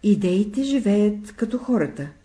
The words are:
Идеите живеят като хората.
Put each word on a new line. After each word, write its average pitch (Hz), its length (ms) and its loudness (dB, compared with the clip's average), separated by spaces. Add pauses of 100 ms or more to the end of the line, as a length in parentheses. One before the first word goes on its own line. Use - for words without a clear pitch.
Идеите 202 600 2
живеят 208 680 0
като 226 260 -4
хората. 156 520 -2 (160)